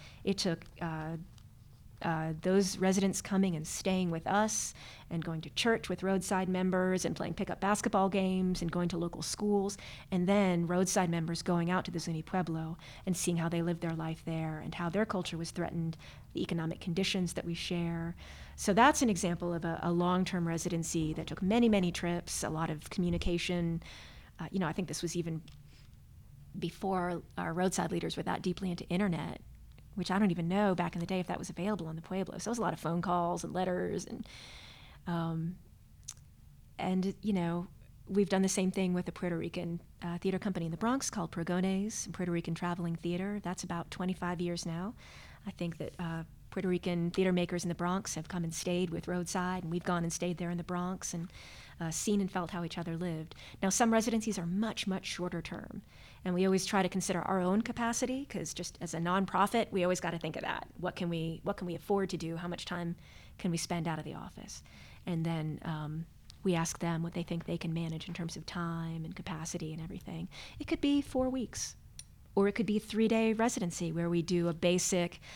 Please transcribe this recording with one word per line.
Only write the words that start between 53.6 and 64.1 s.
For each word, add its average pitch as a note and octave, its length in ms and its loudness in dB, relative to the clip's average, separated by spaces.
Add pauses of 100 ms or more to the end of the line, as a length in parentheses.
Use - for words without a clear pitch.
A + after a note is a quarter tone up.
Now, G3 60 4
some A3+ 240 6
residencies A3 460 2
are E3+ 80 -4
much, G3 400 -2
much F#3+ 200 -2
shorter F3 360 -4
term, - 400 -8 (420)
and F3+ 100 0
we F#3 120 6
always F#3+ 180 4
try G3 180 4
to F#3 60 4
consider F3+ 320 0
our F#3+ 180 2
own F#3 240 4
capacity, B3 640 0
'cause E3 300 -6
just - 260 -8
as D#3+ 140 -6
a E3 40 -2
nonprofit, F#3+ 720 4
we F#3 140 2
always F3+ 160 2
gotta E3+ 180 -2
think - 180 -4
of - 60 -6
that. - 240 -4 (120)
What F3 180 -2
can F3+ 140 -2
we, E3 340 -2
what G3+ 140 -2
can F3+ 80 -6
we F3 80 -4
afford G3 360 0
to F3+ 60 -2
do? E3 200 -4
How E3+ 120 -4
much F3 160 -6
time F3 320 -4 (400)
can F#3 140 0
we E3 80 2
spend E3 280 -2
out D#3+ 120 0
of D#3 80 -8
the D3+ 80 -8